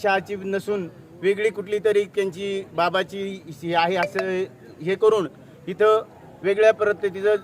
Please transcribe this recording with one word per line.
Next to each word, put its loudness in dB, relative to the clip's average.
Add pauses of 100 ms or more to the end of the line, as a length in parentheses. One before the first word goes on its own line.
शाहची 0
नसून -4 (340)
वेगळी 2
कुठली -4
तरी 4
त्यांची -4
बाबाची -2
ही -6
आहे 2
असं -2 (380)
हे -2
करून 2 (400)
इथं 4 (380)
वेगळ्या 4
पद्धतीचं 0